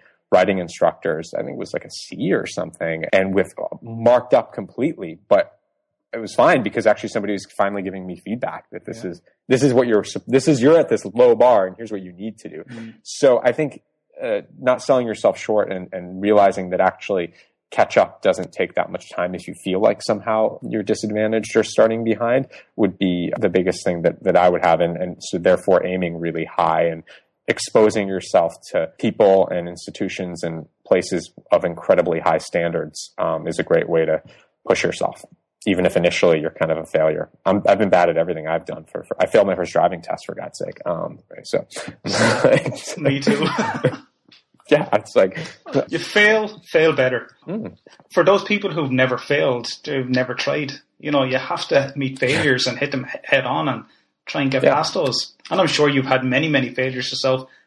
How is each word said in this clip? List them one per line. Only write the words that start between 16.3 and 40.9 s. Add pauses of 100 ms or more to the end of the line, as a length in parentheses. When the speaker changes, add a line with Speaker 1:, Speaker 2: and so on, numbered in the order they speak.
Speaker 1:
that
actually (380)
catch
up
doesn't
take
that
much
time
if
you
feel
like
somehow
you're
disadvantaged
or
starting
behind (300)
would
be
the
biggest
thing
that,
that
I
would
have.
And,
and
so
therefore
aiming
really
high
and (460)
exposing
yourself (200)
to
people
and
institutions
and (180)
places (200)
of
incredibly
high
standards,
um,
is
a
great
way
to (460)
push
yourself, (400)
even
if
initially
you're
kind
of
a
failure. (140)
I'm,
I've
been
bad
at
everything
I've
done.
For,
for
I
failed
my
first
driving
test,
for
God's
sake.
Um, (240)